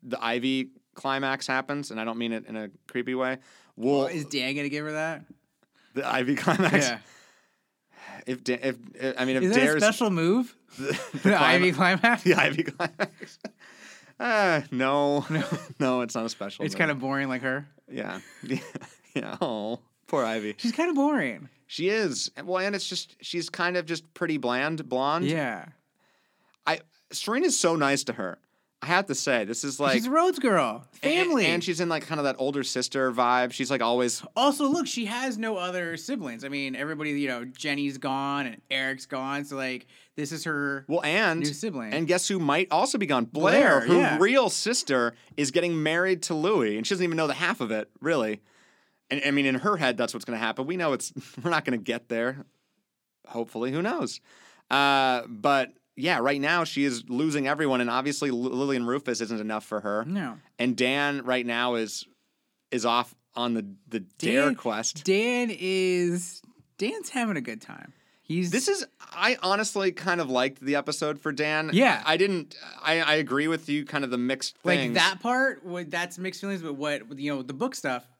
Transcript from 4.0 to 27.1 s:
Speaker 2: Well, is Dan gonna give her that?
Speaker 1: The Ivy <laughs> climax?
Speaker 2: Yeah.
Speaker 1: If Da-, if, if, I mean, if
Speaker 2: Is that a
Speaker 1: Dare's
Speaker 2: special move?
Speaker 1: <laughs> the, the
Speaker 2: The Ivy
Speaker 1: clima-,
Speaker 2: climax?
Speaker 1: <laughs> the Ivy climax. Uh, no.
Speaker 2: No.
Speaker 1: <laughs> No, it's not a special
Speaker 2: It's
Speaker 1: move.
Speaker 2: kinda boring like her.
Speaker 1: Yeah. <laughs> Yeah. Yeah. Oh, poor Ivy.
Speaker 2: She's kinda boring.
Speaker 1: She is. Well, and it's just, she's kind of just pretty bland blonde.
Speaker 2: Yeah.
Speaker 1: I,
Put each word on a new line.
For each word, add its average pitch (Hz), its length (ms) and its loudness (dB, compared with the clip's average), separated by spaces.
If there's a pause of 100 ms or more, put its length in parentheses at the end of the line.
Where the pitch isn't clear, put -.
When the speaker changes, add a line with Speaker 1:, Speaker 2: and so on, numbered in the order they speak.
Speaker 2:
Well, 135 80 2
is 151 180 -4
Dan 135 300 -4
gonna 143 140 -4
give 147 160 -6
her 151 80 -6
that? 156 320 -6 (680)
Speaker 1:
The 131 180 -4
Ivy 127 240 2
<laughs> - 20 -4
climax? 160 500 4
Speaker 2:
Yeah. 120 100 -2 (1300)
Speaker 1:
If 127 180 -6
Da-, 127 180 0
if, 127 160 -2 (180)
if, 127 240 -4
I 127 60 2
mean, 131 120 2
if 131 60 2
Speaker 2:
Is 185 100 4
that 240 40 6
a 262 80 6
Speaker 1:
Dare's 156 180 4
Speaker 2:
special 214 260 2
move? 190 460 2 (100)
Speaker 1:
<laughs> - 120 -20
the, - 220 -4 (140)
the 190 160 2
Speaker 2:
The 190 120 6
Ivy 180 300 6
Speaker 1:
clima-, 175 300 4
Speaker 2:
climax? 233 220 4
Speaker 1:
<laughs> - 0 -
the 185 120 8
Ivy 156 280 4
climax. - 760 -6 (800)
Uh, 202 420 4 (100)
no. 143 580 2
Speaker 2:
No. 156 140 0 (180)
Speaker 1:
<laughs> - 180 -16
No, 127 220 2
it's 117 140 -6
not 113 100 -4
a 117 40 -4
special - 360 -8
Speaker 2:
It's 147 80 -4
Speaker 1:
move. - 60 -8
Speaker 2:
kinda 156 160 2
boring 135 340 -4
like 127 140 -4
her. 135 240 -4 (220)
Speaker 1:
Yeah. 104 300 -8 (120)
<laughs> - 120 -20
Yeah. 131 160 -4 (560)
Yeah. 113 260 -6
Oh, 113 380 -4 (280)
poor 143 180 2
Ivy. 107 320 -2
Speaker 2:
She's 233 160 -2
kinda 339 200 0
boring. 220 560 0 (180)
Speaker 1:
She 170 220 -2
is. 196 400 -2 (140)
Well, 185 220 -2
and 202 100 -2
it's 185 120 -6
just, - 340 -8
she's 170 280 -6
kind 180 280 0
of 175 80 -2
just 160 280 -8
pretty 160 240 -2
bland 135 520 0
blonde. 139 360 2
Speaker 2:
Yeah. 135 400 -2 (1000)
Speaker 1:
I, 160 140 0 (300)